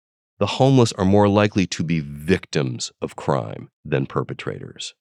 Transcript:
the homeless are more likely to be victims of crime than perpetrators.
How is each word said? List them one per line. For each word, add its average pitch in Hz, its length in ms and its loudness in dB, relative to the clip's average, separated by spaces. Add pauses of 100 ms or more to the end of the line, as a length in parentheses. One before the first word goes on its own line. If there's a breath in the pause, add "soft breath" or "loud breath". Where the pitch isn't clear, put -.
(380)
the 104 80 0
homeless 131 460 4
are 98 120 -2
more 101 240 6
likely 104 360 2
to - 200 -4
be 80 160 -2
victims 73 1000 -4
of - 140 -10
crime 55 560 -4 (140)
than 69 200 -2
perpetrators. - 960 -8